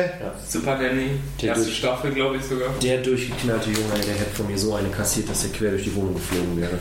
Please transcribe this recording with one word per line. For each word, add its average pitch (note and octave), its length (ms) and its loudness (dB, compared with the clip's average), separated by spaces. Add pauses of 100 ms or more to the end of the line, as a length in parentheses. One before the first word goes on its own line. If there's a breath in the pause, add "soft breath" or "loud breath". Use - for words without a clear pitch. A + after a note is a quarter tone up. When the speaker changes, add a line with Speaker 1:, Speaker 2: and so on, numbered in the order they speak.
(200)
Speaker 1:
Ja. G#2 140 -6 (160)
Speaker 2:
Super C3 320 0
Nanny. C3 300 2 (280)
Speaker 1:
Der A2+ 100 0
Speaker 2:
Erste A2+ 160 2
Speaker 1:
durch - 120 -2
Speaker 2:
Staffel, B2+ 340 0
glaub C3+ 240 2
ich C3 80 -2
sogar. B2+ 260 0 (120)
Speaker 1:
Der B2+ 220 4
durchgeknallte B2 680 2
Junge, G#2+ 340 0
der G2+ 120 0
hätte G#2 180 -2
von G#2+ 140 -2
mir G2+ 100 -2
so G#2+ 160 2
eine G2+ 160 0
kassiert, G#2 400 0
dass G2+ 140 0
er G2+ 80 -2
quer G#2+ 180 0
durch G2 140 0
die F#2+ 100 -2
Wohnung F#2+ 220 0
geflogen F2 440 0
wäre. F2 220 0